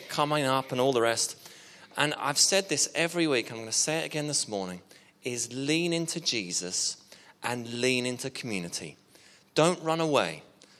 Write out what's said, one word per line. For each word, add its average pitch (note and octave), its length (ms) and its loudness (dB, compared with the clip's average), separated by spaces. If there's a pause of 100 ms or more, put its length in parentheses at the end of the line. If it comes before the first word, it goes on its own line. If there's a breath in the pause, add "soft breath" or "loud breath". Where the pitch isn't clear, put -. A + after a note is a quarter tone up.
coming D3+ 380 2
up C3 260 2
and B2+ 100 2
all C3+ 120 6
the A#2+ 80 4
rest. A2+ 360 2 (580 loud breath)
And D3 220 2
I've C#3 220 0
said G3 280 4
this - 280 0
every E3 320 2
week, B2+ 240 2
I'm A2+ 80 -10
gonna A2 120 -8
say D#3 280 0
it D#3 60 -4
again D3+ 220 -4
this D3 200 0
morning, F#2 340 -4 (420 soft breath)
is A#2+ 300 -4
lean D#3 400 0
into E3 260 -2
Jesus F2+ 800 -2 (460 soft breath)
and A#2 280 -6
lean B2 360 2
into B2+ 240 -6
community. F2+ 680 -8 (560 soft breath)
Don't E3 300 4
run D#3+ 180 0
away. G#2 400 2 (380 soft breath)